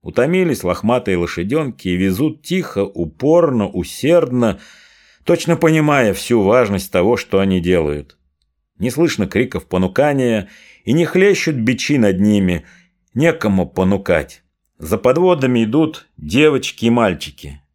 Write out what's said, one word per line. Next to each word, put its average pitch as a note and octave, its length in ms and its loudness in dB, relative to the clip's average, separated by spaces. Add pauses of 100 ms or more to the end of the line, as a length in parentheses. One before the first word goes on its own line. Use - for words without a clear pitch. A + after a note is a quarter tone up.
Утомились E3 600 0
лохматые G2 540 0
лошадёнки G2+ 680 -4
и F2+ 60 0
везут G2 460 -2
тихо, E3+ 440 -4
упорно, C3 840 0
усердно, B2+ 880 -2 (680)
точно E3+ 320 0
понимая D3+ 580 2
всю A2+ 260 0
важность G2+ 500 2
того, G2 280 2
что - 200 -2
они F#2+ 220 2
делают. D#2+ 560 -2 (600)
Не A#2 100 -4
слышно B2+ 380 -2
криков - 400 -4
понукания, A#2 840 0 (360)
и A2+ 100 0
не E3 100 2
хлещут F3+ 520 0
бичи B2 420 -2
над G2+ 200 2
ними, G2 460 2 (480)
некому A2 560 0
понукать. F#2 760 -2 (360)
За E2 180 -4
подводами C3+ 680 2
идут D#3 420 -2 (100)
девочки B2+ 680 0
и A#2 40 4
мальчики E2+ 720 -2 (140)